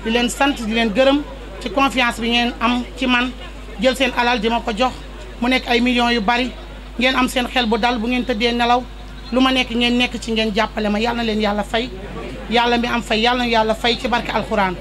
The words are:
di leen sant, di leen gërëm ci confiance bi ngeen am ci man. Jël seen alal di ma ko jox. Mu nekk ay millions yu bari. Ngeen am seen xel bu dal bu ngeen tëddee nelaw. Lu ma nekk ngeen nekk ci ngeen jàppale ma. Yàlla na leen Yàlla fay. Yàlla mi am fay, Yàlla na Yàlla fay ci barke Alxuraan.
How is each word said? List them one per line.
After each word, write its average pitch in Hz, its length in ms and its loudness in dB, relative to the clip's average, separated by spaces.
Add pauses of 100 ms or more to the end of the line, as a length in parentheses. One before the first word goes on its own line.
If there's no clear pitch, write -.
di 220 80 -2
leen 240 180 2
sant, 277 260 0 (100)
di 214 80 -2
leen 233 200 2
gërëm 269 280 4 (400)
ci - 80 -6
confiance 240 520 2
bi 233 80 0
ngeen 240 320 2
am 247 220 0 (140)
ci 262 100 -2
man. 247 240 2 (500)
Jël 254 140 4
seen 254 220 0
alal 240 220 2
di 214 100 0
ma 233 100 0
ko 226 160 -4
jox. 170 160 0 (500)
Mu 233 80 0
nekk 254 180 0
ay 240 140 2
millions 240 300 2
yu 233 100 2
bari. 240 300 0 (480)
Ngeen 254 160 2
am 254 120 2
seen 247 200 -2
xel 247 180 0
bu 226 120 2
dal 240 200 2
bu 220 100 -2
ngeen 247 180 0
tëddee 233 280 0
nelaw. 240 300 2 (480)
Lu 247 100 4
ma 262 100 6
nekk 254 200 0
ngeen 240 260 2
nekk 240 240 0
ci 226 100 -6
ngeen 220 240 0
jàppale 214 340 0
ma. 208 100 0
Yàlla 240 180 0
na 240 60 -2
leen 214 180 0
Yàlla 208 220 0
fay. 233 260 -2 (600)
Yàlla 240 280 4
mi 233 100 0
am 240 140 0
fay, 220 200 0
Yàlla 247 220 2
na 240 60 0
Yàlla 220 260 2
fay 233 240 0
ci - 80 -4
barke 233 240 0
Alxuraan. 202 500 0